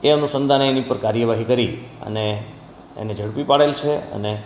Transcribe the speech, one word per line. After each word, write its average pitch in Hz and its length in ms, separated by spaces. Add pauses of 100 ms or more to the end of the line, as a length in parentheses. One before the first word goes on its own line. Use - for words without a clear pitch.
એ 143 80
અનુસંધાને 139 560
એની 131 140
પર 123 160
કાર્યવાહી 113 460
કરી 120 340 (280)
અને 107 380 (540)
એને 107 160
ઝડપી 104 300
પાડેલ 143 300
છે - 380
અને 104 340